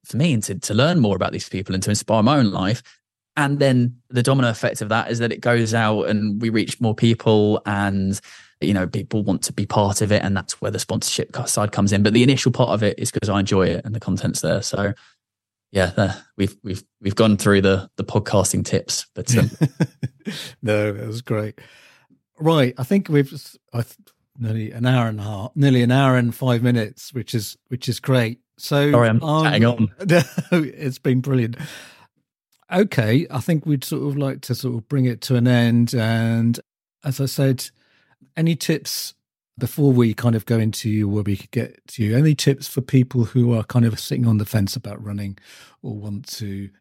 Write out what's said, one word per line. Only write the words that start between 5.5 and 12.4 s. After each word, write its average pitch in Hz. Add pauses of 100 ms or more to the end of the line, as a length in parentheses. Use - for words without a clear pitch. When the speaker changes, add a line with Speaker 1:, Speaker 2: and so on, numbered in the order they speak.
Speaker 1:
out 110
and 104
we 117
reach 110
more 110
people, 107
and, 98 (400)
you 87
know, 92
people -
want 95
to -
be 101
part 104
of 104
it. 104
And 98
that's -
where 101
the 107
sponsorship -
co-, -
side 104
comes 98
in. 98
But 107
the 120
initial 131